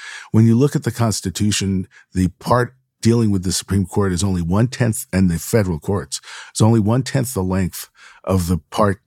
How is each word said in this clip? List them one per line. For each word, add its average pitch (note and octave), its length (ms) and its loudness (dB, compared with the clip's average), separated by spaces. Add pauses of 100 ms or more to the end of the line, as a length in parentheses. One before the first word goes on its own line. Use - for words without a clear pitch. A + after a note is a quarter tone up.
(320)
When A2+ 140 4
you A2+ 100 4
look C#3 200 2
at C#3 80 -4
the A#2 80 -4
Constitution, G2 960 -2 (260)
the F#2 160 2 (100)
part B2 360 0 (260)
dealing A2+ 300 2
with F#2+ 120 -2
the F#2 80 -2
Supreme F#2+ 340 -2
Court G2 280 -2
is F2 100 -2
only F#2 180 0
one-tenth, A2+ 680 0
and F#2 180 2
the E2 100 -2
federal F#2 400 0
courts, F#2+ 420 -6 (320)
is - 80 0
only A2+ 180 4
one-tenth A#2 540 0
the F#2+ 100 -2
length F#2 460 -2 (340)
of F2+ 240 0
the F2 100 0
part G2+ 500 0